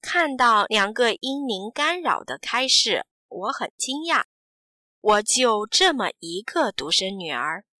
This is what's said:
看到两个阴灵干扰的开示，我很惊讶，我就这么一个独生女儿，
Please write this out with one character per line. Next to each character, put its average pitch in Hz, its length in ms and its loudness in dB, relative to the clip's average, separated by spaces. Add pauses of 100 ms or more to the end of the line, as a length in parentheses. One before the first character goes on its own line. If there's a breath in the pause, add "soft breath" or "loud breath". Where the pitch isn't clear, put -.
看 311 360 0
到 233 300 4
两 208 260 2
个 226 220 2
阴 269 340 -6
灵 202 220 -4
干 311 280 -2
扰 294 240 -2
的 131 140 -10
开 254 320 -2
示， - 380 2 (200)
我 202 240 -6
很 269 280 -6
惊 269 240 -6
讶， 320 220 0 (760)
我 208 220 4
就 220 440 2
这 349 280 4
么 208 240 -2
一 170 240 -6
个 269 280 0
独 151 200 -6
生 190 280 -2
女 165 140 -6
儿， 151 320 -4 (160)